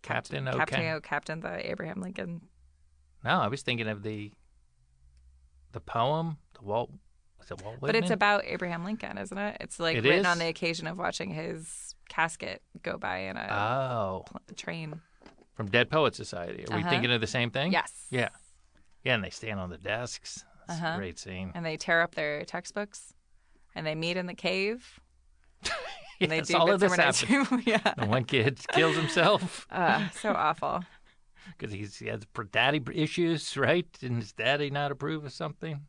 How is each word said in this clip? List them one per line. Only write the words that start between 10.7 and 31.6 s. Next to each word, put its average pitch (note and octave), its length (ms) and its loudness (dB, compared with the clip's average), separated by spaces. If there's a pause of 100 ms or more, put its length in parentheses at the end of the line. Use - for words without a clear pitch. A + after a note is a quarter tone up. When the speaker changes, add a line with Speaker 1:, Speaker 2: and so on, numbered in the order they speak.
Speaker 2:
of E3+ 120 -6
watching F3 360 -2
his D#3+ 600 -10 (140)
casket D#3+ 540 -2 (200)
go - 160 -4
by F#2 200 -2
in F#2+ 180 -6
a - 160 -6
Speaker 1:
Oh. A2 760 0
Speaker 2:
pl-, - 140 -14 (160)
train. D#3+ 440 -8 (540)
Speaker 1:
From G#2 140 -4
Dead A#2+ 220 4
Poet D3 240 4
Society. - 540 -8
Are - 80 -2
we - 60 0
Speaker 2:
Uh-huh. F3 80 0
Speaker 1:
thinking A#2+ 220 4
of A#2 80 2
the A2+ 60 0
same A#2+ 240 0
thing? D#3 220 0
Speaker 2:
Yes. - 380 -2
Speaker 1:
Yeah. B2 200 0 (760)
Yeah, B2+ 120 2
and G#2 60 0
they F2+ 80 -6
stand G#2 300 -6
on F2+ 80 -4
the E2+ 100 -10
desks. - 680 -6 (220)
That's E3 140 -4
Speaker 2:
Uh-huh. E3 140 -2
Speaker 1:
a - 20 -4
great F#3 220 -6
scene. F#3 360 -8
Speaker 2:
And E3+ 120 -6
they D#3 100 -2
tear E3+ 260 4
up E3+ 120 0
their D3 300 -4
textbooks, - 680 -8 (640)
and D#3+ 120 -6
they D#3 80 -2
meet E3 220 -2
in F3+ 100 -2
the F3+ 80 -8
cave. G3 640 -2 (640)
Speaker 1:
<laughs> G#5 80 -4 (500)
Speaker 2:
And D#3+ 100 2
they D#3+ 60 2
Speaker 1:
Yes, D3+ 120 -2
Speaker 2:
do F3 80 4
Speaker 1:
all E3+ 140 8
of G3+ 80 6
this F#3 180 6
Speaker 2:
Midsummer D#3+ 100 8
Night's - 160 4
Speaker 1:
happened. B3+ 420 4
Speaker 2:
Dream. A3 160 4
<laughs> - 40 -16
Yeah. G3 140 4
Speaker 1:
The - 80 2
one A#2 180 4
kid B2+ 440 4
<laughs> - 40 -6
kills D#3+ 220 6
himself. E3+ 800 2
Speaker 2:
Uh, F3 380 4
so - 220 -4
awful. D#3 520 0 (360)
Speaker 1:
<laughs> - 380 -20
'Cause G#2 140 -6